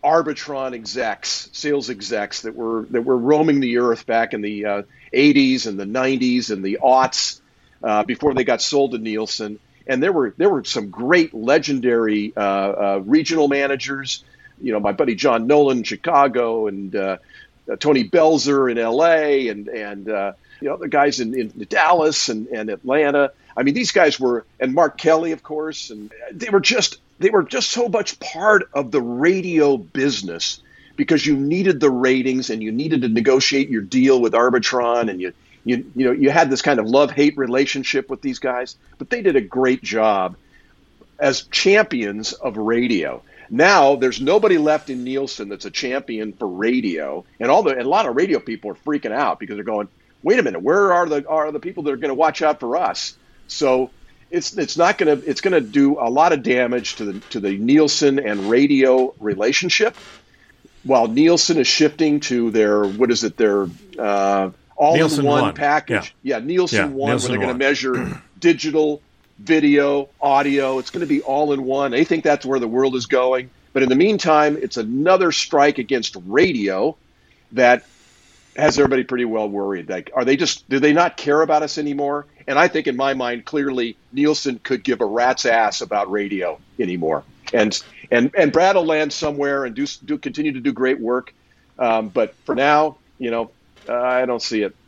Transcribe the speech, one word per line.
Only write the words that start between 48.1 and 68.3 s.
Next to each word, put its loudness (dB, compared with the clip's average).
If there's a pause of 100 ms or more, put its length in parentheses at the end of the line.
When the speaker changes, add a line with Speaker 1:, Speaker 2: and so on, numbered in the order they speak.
Speaker 1:
radio 0
people -10
are -12
freaking -6
out -2
because -12
they're -10
going, -4 (340)
"Wait 2
a 0
minute, -4
where 2
are 2
the, -4
are -2
the -8
people -10
that -2
are -4
gonna -4
watch 0
out 0
for -4
us?" -6 (320)
So 0 (400)
it's, -6
it's -4
not 4
gonna, 2
it's -4
gonna 2
do 2
a 0
lot 4
of -4
damage 0
to -8
the, -8 (120)
to -6
the -2
Nielsen 4
and -4
radio 4
relationship, 0 (880)
while 4
Nielsen 4
is 2
shifting 2
to 0
their, 4
what 0
is 0
it, -4
their, 2 (320)
uh, 0 (260)
all-in-one 4
Speaker 2:
Nielsen 0
One. 2
Speaker 1:
package. -2
Speaker 2:
Yeah. -4
Speaker 1:
Yeah, -8
Nielsen 0
Speaker 2:
Yeah, 2
Speaker 1:
One, -4
Speaker 2:
Nielsen -2
Speaker 1:
where -2
they're -2
gonna -4
Speaker 2:
One. -6
Speaker 1:
measure -2
<clears throat> -20